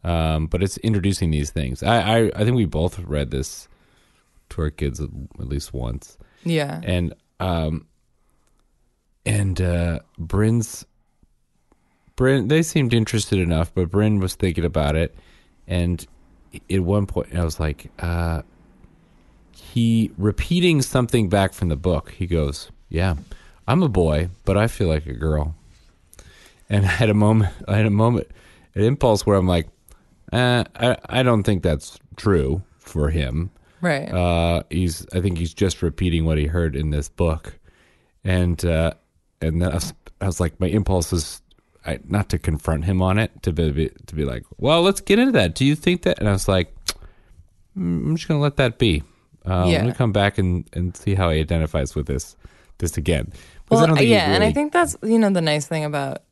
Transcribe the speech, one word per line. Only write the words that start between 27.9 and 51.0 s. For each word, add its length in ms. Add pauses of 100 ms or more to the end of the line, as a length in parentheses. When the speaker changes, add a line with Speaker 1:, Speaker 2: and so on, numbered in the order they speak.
Speaker 1:
moment, 380 (460)
an 80
impulse 440
where 100
I'm 100
like, 220 (640)
"Uh, 320 (100)
I, 220 (120)
I 140
don't 220
think 180
that's 360 (180)
true 460 (160)
for 320
him." 400 (300)
Speaker 2:
Right. 300
Speaker 1:
Uh, 600
he's, 420
I 80
think 180
he's 140
just 300
repeating 420
what 140
he 80
heard 280
in 160
this 200
book. 480 (640)
And, 400
uh, 280 (500)
and 180
then 100
I 40
was, 180 (300)
I 40
was 140
like, 180
my 100
impulse 440
is, 300 (420)
I, 140 (100)
not 220
to 80
confront 480
him 160
on 160
it, 240
to 100
be, 180
be, 200 (160)
to 80
be 100
like, 200 (120)
"Well, 260
let's 200
get 160
into 140
that. 220
Do 120
you 100
think 260
that?" 160
And 100
I 40
was 160
like, 260 (1040)
"Mm, 280
I'm 100
just 100
gonna 140
let 160
that 220
be. 240 (420)
Uh, 240
Speaker 2:
Yeah. 80
Speaker 1:
I'm 80
gonna 100
come 180
back 260
and, 340
and 240
see 180